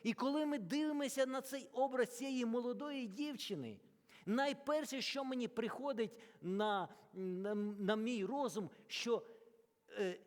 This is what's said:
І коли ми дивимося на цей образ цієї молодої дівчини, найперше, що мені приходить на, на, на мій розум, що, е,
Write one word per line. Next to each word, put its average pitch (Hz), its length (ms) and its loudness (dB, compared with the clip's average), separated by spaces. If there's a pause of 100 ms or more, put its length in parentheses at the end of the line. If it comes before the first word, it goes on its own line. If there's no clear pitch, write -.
І 226 100 2
коли 285 320 2
ми 294 140 2
дивимося 277 680 2
на 262 160 -2
цей 262 320 -8
образ 254 440 2
цієї 254 280 0
молодої 247 640 0
дівчини, 190 720 -4 (460)
найперше, 277 760 2
що 277 220 -2
мені 262 240 0
приходить 240 680 -2 (240)
на, 196 460 2 (260)
на, 190 420 -2
на 208 400 0
мій 220 300 0
розум, 214 440 -2 (180)
що, 226 360 0 (640)
е, 185 380 -2